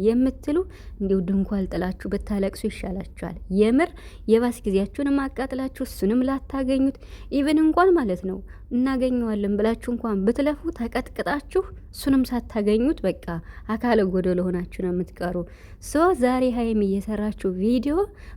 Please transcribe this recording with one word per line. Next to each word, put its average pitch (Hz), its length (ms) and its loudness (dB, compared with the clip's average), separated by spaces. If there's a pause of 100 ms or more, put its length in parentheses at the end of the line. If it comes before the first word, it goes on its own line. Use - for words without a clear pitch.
የምትሉ 254 580 2 (340)
እንዲሁ 196 280 0
ድንኳን 196 460 0
ጥላችሁ 180 420 -4
ብታለቅሱ 196 560 -2
ይሻላችኋል። 190 720 -8 (160)
የምር 233 380 6 (360)
የባስ 233 340 4
ጊዜያችሁንም 214 600 0
አቃጥላችሁ 269 640 -4
እሱንም 233 400 2
ላታገኙት 269 720 0 (360)
ኢቭን 285 280 4
እንኳን 330 320 6
ማለት 220 320 2
ነው 190 140 -4 (340)
እናገኘዋለን 240 840 2
ብላችሁ 226 360 0
እንኳን 233 300 -2
ብትለፉ 277 400 2 (140)
ተቀጥቅጣችሁ - 880 -4 (260)
እሱንም 269 380 2
ሳታገኙት 226 760 0
በቃ 180 260 -2 (420)
አካለ 220 360 2
ጎደሎ 180 380 2
ሆናችሁ 180 380 -4
ነው 185 100 -2
የምትቀሩ። 180 460 -4 (460)
ሶ 302 200 0 (120)
ዛሬ 254 360 2
ሀይሚ 226 360 0
የሰራችሁ 208 680 -2
ቪዲዮ 240 400 2 (420)